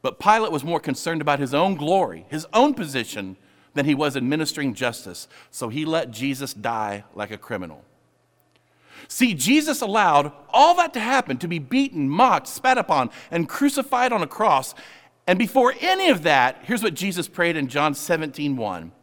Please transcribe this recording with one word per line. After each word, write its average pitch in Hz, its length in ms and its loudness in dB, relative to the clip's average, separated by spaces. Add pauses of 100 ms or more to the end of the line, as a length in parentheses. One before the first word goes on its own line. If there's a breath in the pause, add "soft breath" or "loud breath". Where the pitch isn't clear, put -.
But - 160 -4
Pilate 214 340 2
was 139 100 -4
more 160 160 -4
concerned 156 440 -4
about 147 160 0
his 139 160 -4
own 185 200 2
glory, 147 540 -2
his 156 240 -8
own 262 220 4
position, 113 640 -6 (360 soft breath)
than 143 140 0
he 151 80 2
was 139 220 -2
administering 139 580 -2
justice. 113 520 -6 (240 loud breath)
So 120 180 -8
he 147 160 -6
let 156 260 -2
Jesus 131 440 -6
die 104 500 -6 (100)
like 104 160 -10
a 104 80 -12
criminal. 85 440 -10 (1300 loud breath)
See, 240 240 0
Jesus 254 480 0
allowed 190 520 2 (180)
all 311 240 8
that 349 200 0
to 233 60 -4
happen, 247 380 0
to 175 100 -6
be 170 100 -4
beaten, 160 500 0
mocked, 190 380 4
spat 254 320 0
upon, 139 320 0 (200 loud breath)
and 170 180 -2
crucified 262 640 0
on 196 100 0
a 143 60 -4
cross. 165 460 2 (520 loud breath)
And 185 120 4
before 247 420 4
any 370 300 2
of 170 140 2
that, 131 400 4
here's 220 180 -2
what 185 120 0
Jesus 175 340 -4
prayed 170 280 0
in 139 120 -2
John 143 260 0
seventeen 147 640 -2
one. 90 360 -6 (100)